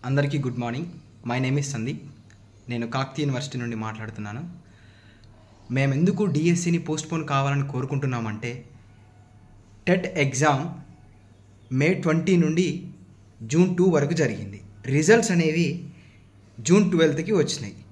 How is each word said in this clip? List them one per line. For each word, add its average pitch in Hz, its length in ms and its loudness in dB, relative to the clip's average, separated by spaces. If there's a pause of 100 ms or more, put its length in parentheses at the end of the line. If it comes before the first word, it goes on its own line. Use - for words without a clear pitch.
అందరికీ 143 340 0
గుడ్ 123 200 -4
మార్నింగ్. 123 280 -6 (420)
My 123 160 -2
name 139 160 0
is 139 120 -6
సందీప్. 123 300 -6 (680)
నేను 117 180 -4
కాకతీయ 135 380 -4
యూనివర్సిటీ 127 340 -4
నుండి 120 180 -6
మాట్లాడుతున్నాను. 110 720 -10 (1200)
మేమెందుకు 139 540 0
డీఎస్సీని 170 540 2
postpone 156 500 -6
కావాలని 139 400 0
కోరుకుంటున్నామంటే, 127 960 -4 (1200)
టెట్ 180 320 0
ఎగ్జామ్ 139 500 2 (1040)
మే 156 200 2
ట్వంటీ 165 420 2
నుండి 160 500 2 (560)
జూన్ 170 340 2
టూ 180 80 4
వరకు 156 280 4
జరిగింది. 101 480 -2 (260)
రిజల్ట్స్ 165 440 4
అనేవి 165 540 2 (760)
జూన్ 175 300 4
ట్వెల్త్కి 160 420 2
వచ్చినాయి. 135 420 0 (160)